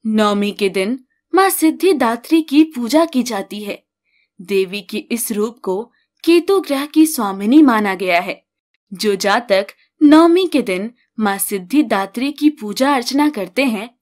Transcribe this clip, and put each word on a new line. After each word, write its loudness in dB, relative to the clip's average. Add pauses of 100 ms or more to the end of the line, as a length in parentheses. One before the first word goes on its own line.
नवमी -2
के -2
दिन -4 (340)
माँ 2
सिद्धिदात्री 0
की 2
पूजा 0
की -2
जाती -8
है। -12 (580)
देवी -2
के -10
इस -6
रूप -4
को -4 (420)
केतु 2
ग्रह -6
की 4
स्वामिनी 2
माना 2
गया 0
है। -10 (500)
जो -2
जातक 0 (340)
नवमी 6
के 0
दिन -6 (300)
माँ -2
सिद्धिदात्री -4
की 0
पूजा -2
अर्चना -2
करते -4
हैं -4 (100)